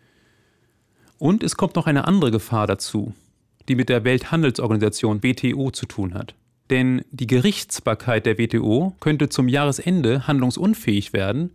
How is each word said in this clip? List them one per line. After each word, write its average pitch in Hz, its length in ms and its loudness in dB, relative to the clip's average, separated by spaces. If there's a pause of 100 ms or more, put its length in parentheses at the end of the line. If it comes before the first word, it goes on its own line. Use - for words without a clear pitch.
(1200)
Und 180 240 2
es - 120 -2
kommt - 220 -2
noch 165 100 0
eine 143 200 2
andere 170 240 4
Gefahr 107 360 0
dazu, 104 460 -4 (560)
die 131 60 2
mit 123 160 0
der 120 140 2
Welthandelsorganisation 113 1160 0
W 127 120 0
T 123 180 -2
O 135 180 -2
zu - 140 -10
tun 92 300 -6
hat. - 200 -10 (360)
Denn 127 400 2
die 123 160 -6
Gerichtsbarkeit 123 1000 0
der 110 100 2
W 117 100 0
T 117 120 -2
O 139 420 0
könnte 151 300 0
zum 127 180 2
Jahresende 139 800 0
handlungsunfähig 127 880 0
werden, 110 400 -2